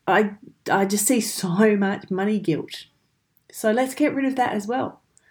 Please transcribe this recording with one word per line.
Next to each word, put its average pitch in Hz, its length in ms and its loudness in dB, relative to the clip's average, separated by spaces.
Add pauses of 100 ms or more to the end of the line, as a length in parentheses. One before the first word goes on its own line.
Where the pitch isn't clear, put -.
I, 202 280 2 (360)
I 196 140 4
just 202 200 -2
see 247 140 4
so 208 560 2
much 196 340 -2
money 202 300 -2
guilt. - 460 -4 (640)
So 220 200 -2
let's 262 220 0
get 294 220 0
rid 269 100 -2
of 262 120 0
that 247 160 0
as 202 120 -4
well. 247 360 -6 (300)